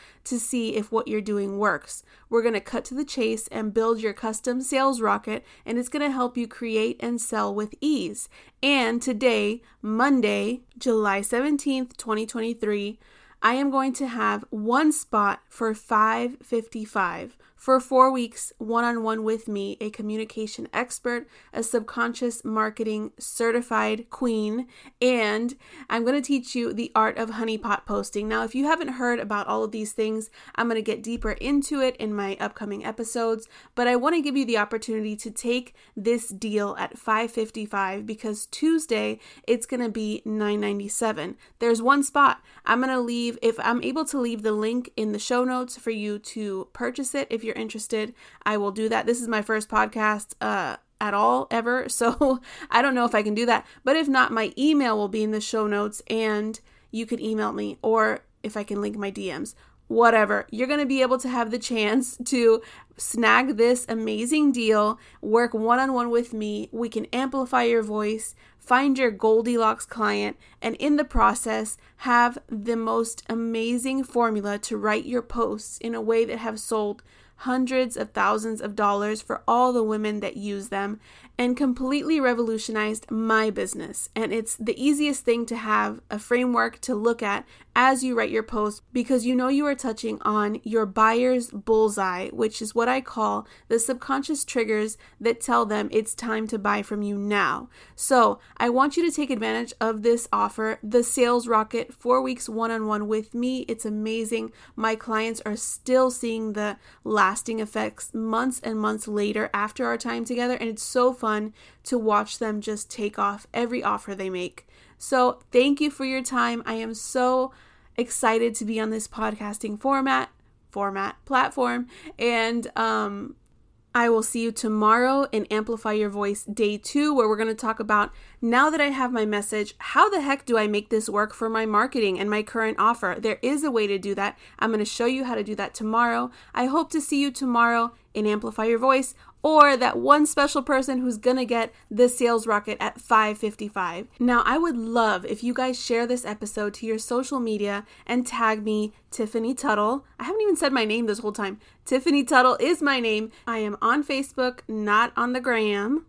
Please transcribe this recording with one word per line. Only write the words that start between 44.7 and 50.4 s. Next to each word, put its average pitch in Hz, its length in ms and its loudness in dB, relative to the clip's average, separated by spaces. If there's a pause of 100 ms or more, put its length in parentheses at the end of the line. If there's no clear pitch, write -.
in 214 160 -2
the 208 80 -4
show 247 240 0
notes 254 320 -4
for - 140 -6
you 208 300 -4
to 202 520 -8
purchase 254 440 -6
it 277 160 -2
if 220 120 -4
you're 220 140 -6
interested, 220 560 -6 (320)
I 214 120 0
will 202 140 0
do 220 180 -2
that. 226 160 0
This 240 160 0
is 233 80 -6
my 220 120 0
first 214 280 -2
podcast, 214 720 0